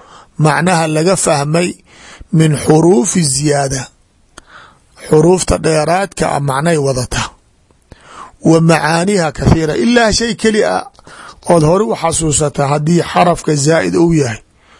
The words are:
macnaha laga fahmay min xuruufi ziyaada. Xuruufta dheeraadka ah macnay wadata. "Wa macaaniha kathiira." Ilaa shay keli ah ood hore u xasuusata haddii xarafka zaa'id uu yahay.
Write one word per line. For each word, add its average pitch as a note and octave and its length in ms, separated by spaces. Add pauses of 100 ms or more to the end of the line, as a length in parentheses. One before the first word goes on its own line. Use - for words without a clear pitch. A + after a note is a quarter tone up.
(380)
macnaha D#3+ 480
laga D#3+ 300
fahmay E3 580 (580)
min D#3 240
xuruufi E3+ 640
ziyaada. C#3 640 (1200)
Xuruufta E3+ 480
dheeraadka D#3+ 680 (120)
ah C#3+ 40
macnay C#3+ 360
wadata. C3+ 460 (1200)
"Wa E3 160
macaaniha E3 720
kathiira." D#3 440
Ilaa A#3 360
shay A#3 220
keli G#3+ 300
ah F#2 220 (640)
ood E3+ 120
hore F3+ 220
u A3 120
xasuusata D3+ 720
haddii D3+ 340
xarafka E3+ 520
zaa'id D#3+ 420
uu E3+ 180
yahay. B2+ 240 (420)